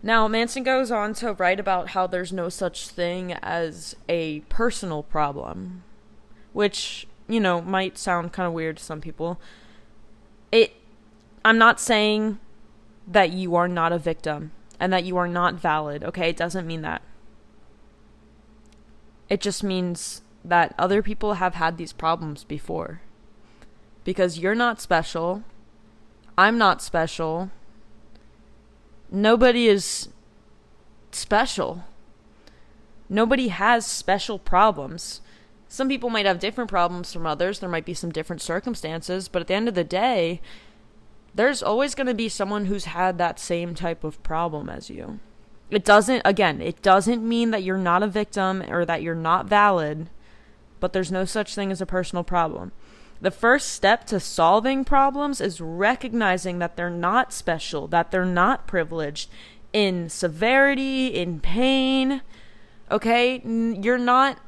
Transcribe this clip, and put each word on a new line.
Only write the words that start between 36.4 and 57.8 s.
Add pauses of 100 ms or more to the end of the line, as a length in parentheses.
problems
from
others.
There
might
be
some
different
circumstances,
but
at
the
end
of
the
day, (960)
there's
always
gonna
be
someone
who's
had
that
same
type
of
problem
as
you. (520)
It
doesn't,
again,
it
doesn't
mean
that
you're
not
a
victim
or
that
you're
not
valid, (680)
but
there's
no
such
thing
as
a
personal
problem. (500)
The
first
step
to
solving
problems
is
recognizing
that
they're
not
special,